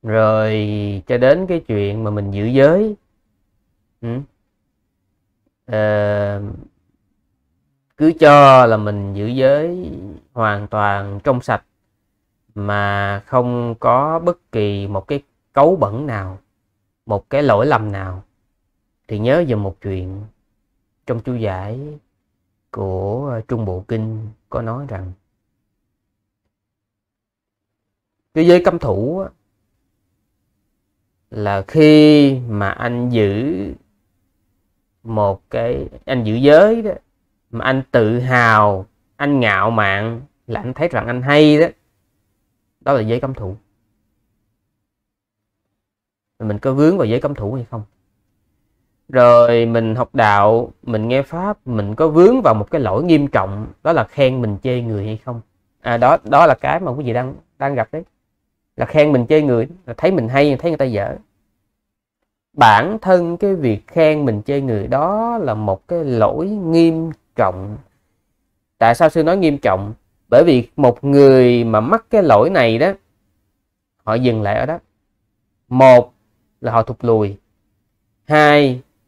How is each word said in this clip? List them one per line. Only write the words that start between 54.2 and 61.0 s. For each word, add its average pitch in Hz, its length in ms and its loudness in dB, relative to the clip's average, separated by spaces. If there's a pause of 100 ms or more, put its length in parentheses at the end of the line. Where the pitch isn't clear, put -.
mình 107 220 -4
chê 123 180 -4
người 107 260 -6
hay 107 100 -8
không? 117 240 -14 (400)
À, 120 160 -4
đó, 127 280 4
đó 143 220 4
là 139 80 4
cái 143 260 -4
mà 160 120 -6
quý 139 120 -8
vị 120 80 -4
đang, 127 220 -6 (240)
đang 139 160 -4
gặp 117 180 -4
đấy. 165 120 -12 (720)
Là 120 100 -6
khen 151 260 2
mình 127 160 0
chê 151 140 4
người, 120 260 0 (180)
là 120 100 -14
thấy 180 160 0
mình 127 160 -2
hay, 139 280 2
thấy 170 140 -4
người 151 80 -6
ta 139 60 0
dở. 110 320 -6 (1400)